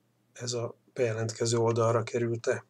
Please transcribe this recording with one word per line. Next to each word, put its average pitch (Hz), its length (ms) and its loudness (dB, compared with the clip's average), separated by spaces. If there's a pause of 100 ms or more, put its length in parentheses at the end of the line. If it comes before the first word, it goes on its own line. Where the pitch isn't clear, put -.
(320)
ez 120 200 -8
a 117 220 -6 (180)
bejelentkező 113 640 0
oldalra 113 440 4
került-e. 117 680 -2